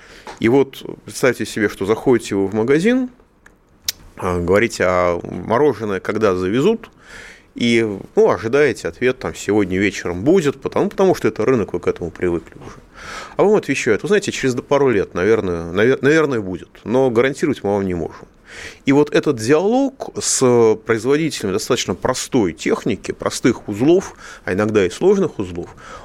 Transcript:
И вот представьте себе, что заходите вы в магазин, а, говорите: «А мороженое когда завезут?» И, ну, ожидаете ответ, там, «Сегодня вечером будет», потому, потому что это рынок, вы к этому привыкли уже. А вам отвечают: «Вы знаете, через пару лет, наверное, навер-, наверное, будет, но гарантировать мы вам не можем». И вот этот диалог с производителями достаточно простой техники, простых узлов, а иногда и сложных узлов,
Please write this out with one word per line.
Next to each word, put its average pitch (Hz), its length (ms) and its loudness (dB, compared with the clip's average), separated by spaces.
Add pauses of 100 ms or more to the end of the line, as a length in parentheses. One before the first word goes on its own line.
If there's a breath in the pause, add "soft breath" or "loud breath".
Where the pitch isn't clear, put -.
(400 loud breath)
И 110 100 2
вот 135 340 2 (200)
представьте 117 440 -2
себе, 107 200 0
что 95 200 -6
заходите 110 480 2
вы 98 100 0
в 95 80 -4
магазин, 175 560 2 (1080)
а, 90 220 -2
говорите: 98 460 2
«А 90 380 2
мороженое 101 760 -2
когда 104 360 0
завезут?» 127 560 0 (640 loud breath)
И, 117 320 2 (280)
ну, 208 140 4
ожидаете 113 580 0
ответ, 123 300 -2
там, 82 160 -6
«Сегодня 98 460 0
вечером 90 420 -2
будет», 147 400 2
потому, 160 300 -2
потому 190 240 2
что - 120 -2
это 107 160 -2
рынок, 113 300 -2
вы 87 60 -4
к - 80 -12
этому 87 240 -4
привыкли 85 440 -4
уже. - 280 -20 (540 loud breath)
А 151 60 2
вам 208 120 4
отвечают: 131 480 0
«Вы 151 40 -6
знаете, 190 240 0
через 127 240 -2
пару 139 340 0
лет, 98 240 0
наверное, 90 580 0
навер-, 113 300 2
наверное, 143 380 2
будет, 92 300 -8 (140)
но 127 260 2
гарантировать 131 540 0
мы 101 80 0
вам 101 140 0
не 92 80 -2
можем». - 340 -8 (580 loud breath)
И 139 80 4
вот 147 200 4
этот 151 220 2
диалог 190 800 0
с 117 680 4
производителями 123 640 -2
достаточно 107 420 -2
простой 107 600 -2
техники, - 580 -4
простых - 560 -2
узлов, 139 480 0 (300 loud breath)
а 98 80 -2
иногда 107 320 2
и 87 40 0
сложных 190 500 0
узлов, 87 360 -10 (300 loud breath)